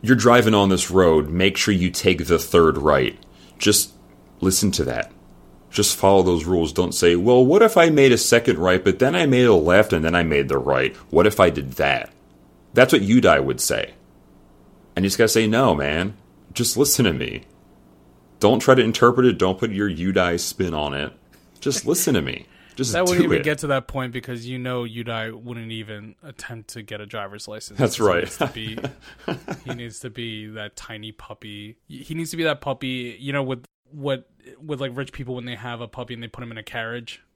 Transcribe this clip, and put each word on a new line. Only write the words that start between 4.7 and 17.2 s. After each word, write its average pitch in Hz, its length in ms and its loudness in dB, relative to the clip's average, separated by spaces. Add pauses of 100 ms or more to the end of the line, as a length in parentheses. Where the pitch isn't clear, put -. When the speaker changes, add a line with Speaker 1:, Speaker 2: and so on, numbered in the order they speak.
Speaker 1:
to 73 140 -4
that. 60 260 -8 (580)
Just - 280 -2
follow 98 260 4
those 87 220 0
rules. 82 260 0
Don't 87 220 -2
say, 87 240 4
"Well, 123 280 4
what 175 180 4
if 220 120 2
I 170 140 6
made 139 240 6
a 110 40 4
second 110 420 2
right, 92 220 2
but 95 180 0
then 135 160 2
I 175 100 2
made 127 200 4
a 113 80 6
left 90 380 4
and 80 140 0
then 82 100 0
I 87 80 2
made 71 240 0
the 67 100 -2
right? 65 380 -2 (140)
What 87 180 4
if 104 120 0
I 92 100 8
did 69 240 -6
that?" 69 380 -2 (640)
That's 127 200 6
what 123 80 4
Yudai 98 420 4
would 65 160 -4
say. - 340 -4 (1000)
And 92 80 -2
you 98 60 0
just 95 80 -6
gotta 113 100 2
say, 113 200 2
"No, 113 280 2
man. 78 400 -4 (380)
Just - 240 -4
listen 214 280 2
to 90 80 2
me. 60 300 -8 (960)